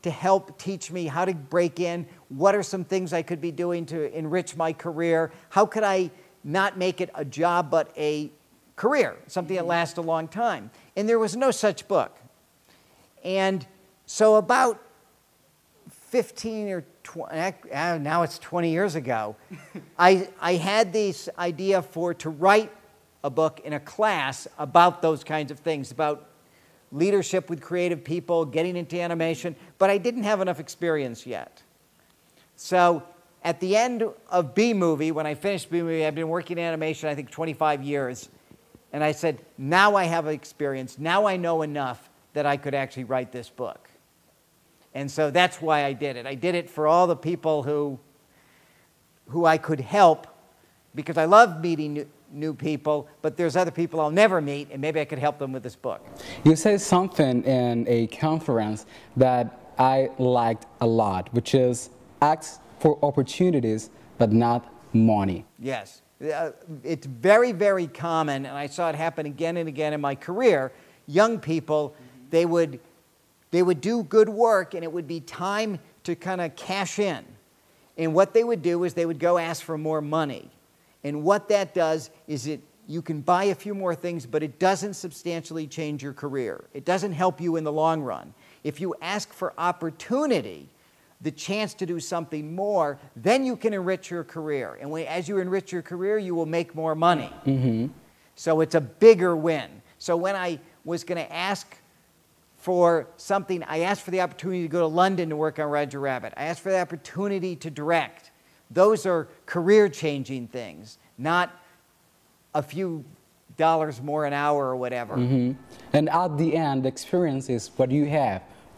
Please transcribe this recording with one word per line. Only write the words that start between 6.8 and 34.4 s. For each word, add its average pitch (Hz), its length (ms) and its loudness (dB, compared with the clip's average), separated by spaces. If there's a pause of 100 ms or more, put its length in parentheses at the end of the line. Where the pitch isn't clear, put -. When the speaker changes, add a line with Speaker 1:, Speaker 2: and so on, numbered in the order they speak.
Speaker 1:
it 175 140 -4
a 151 100 -6
job 165 460 0
but 160 260 2
a 151 340 -4 (460)
career, 233 380 0 (120)
something 180 300 -6
that 180 80 -2
Speaker 2:
Mm-hmm. 170 40 -4
Speaker 1:
lasts 170 300 0
a - 20 -6
long 160 260 -2
time. 170 440 -4 (260)
And 208 100 -2
there 226 120 2
was 214 180 0
no 262 140 2
such - 360 -2
book. 160 300 0 (1040)
And 190 440 -2 (400)
so 214 300 6
about 240 440 4 (1080)
fifteen 220 800 -4
or 175 140 -6 (180)
tw-, - 280 -12
ac-, 170 420 -6
uh, 165 260 -2
now 156 240 0
it's 151 160 -4
twenty 170 320 -2
years 170 240 -2
ago, 113 420 -4 (300)
Speaker 2:
<laughs> - 320 -16
Speaker 1:
I, 185 300 6 (120)
I 175 140 0
had 190 400 2
this 208 340 -2 (100)
idea 180 440 0
for, 170 320 -4
to 160 160 -8
write 196 420 4 (500)
a 143 60 -4
book 156 360 0
in 151 100 -8
a 147 60 -6
class 151 680 -2 (100)
about 170 440 4
those 160 220 0
kinds 151 260 -4
of 143 80 -12
things, 151 320 -6
about 151 380 -4 (640)
leadership 180 600 0
with 156 100 -6
creative 175 420 -2
people, 165 440 -2
getting 170 300 -2
into 175 220 -8
animation, 170 560 -4 (240)
but 196 120 4
I 202 80 2
didn't 233 260 -2
have 208 160 0
enough 185 180 -2
experience 147 680 -4
yet. 101 360 -12 (960)
So 175 460 4 (420)
at 165 160 -2
the 185 160 0
end 233 280 2 (260)
of 170 240 0